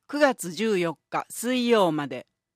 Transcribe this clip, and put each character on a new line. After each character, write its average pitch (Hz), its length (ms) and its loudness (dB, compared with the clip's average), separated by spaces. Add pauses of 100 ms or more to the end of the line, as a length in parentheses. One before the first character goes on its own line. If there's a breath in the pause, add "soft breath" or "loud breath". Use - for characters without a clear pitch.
九 294 140 -4
月 247 320 0
十 202 260 -2
四 170 180 -2 (140)
日 - 200 -4
水 247 380 -2
曜 208 220 4
ま 151 160 -2
で。 127 220 -12 (280)